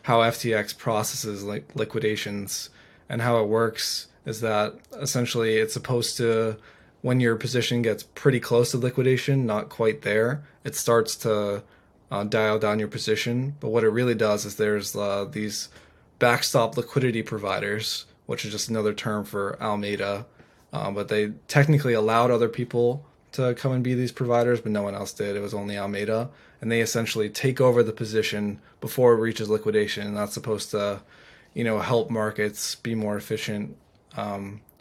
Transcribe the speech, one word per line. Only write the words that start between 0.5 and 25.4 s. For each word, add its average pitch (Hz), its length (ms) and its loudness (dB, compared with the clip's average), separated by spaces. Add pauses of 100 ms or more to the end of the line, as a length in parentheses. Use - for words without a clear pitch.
X 104 200 0
processes, 107 720 -4
like, 104 320 -10
liquidations, 107 920 -4 (380)
and 120 140 -4
how 120 180 4
it 107 60 2
works 110 640 -2 (180)
is 110 140 -6
that 107 340 0 (260)
essentially 120 560 0
it's 110 160 2
supposed 120 440 -2
to, 113 400 2 (460)
when 127 180 2
your 117 160 4
position 120 460 0
gets 110 200 0
pretty - 380 2
close 120 320 2
to 127 60 0
liquidation, 127 680 2
not 104 220 -2
quite - 340 0
there, 117 400 0 (220)
it 113 100 -8
starts 117 420 2
to, 104 460 0 (480)
uh, 101 140 -2
dial 107 340 2
down 107 220 0
your 104 80 -4
position. 120 720 -2
But 131 80 -6
what 113 160 2
it 110 60 6
really 120 260 2
does 104 280 2
is 101 120 -12
there's, 104 400 0
uh, 101 340 -2
these 104 380 -6 (500)
backstop 117 580 4
liquidity 120 460 0
providers, 104 840 -4 (200)
which - 180 -6
is 107 60 -8
just 104 180 -6
another 107 240 0
term 104 320 -4
for 98 380 -6
Alameda, 101 640 -2 (460)
uh, 101 180 -4
but 101 180 -4
they 107 200 0 (180)
technically 143 460 6
allowed 113 400 4
other 117 160 4
people 120 580 0 (260)
to 127 220 0
come 131 180 -2
and 127 120 0
be 127 100 0
these 123 180 0
providers, 120 480 2
but 110 120 -4
no 104 100 0
one 101 120 -4
else 98 180 -8
did. 101 240 -4
It 101 40 -4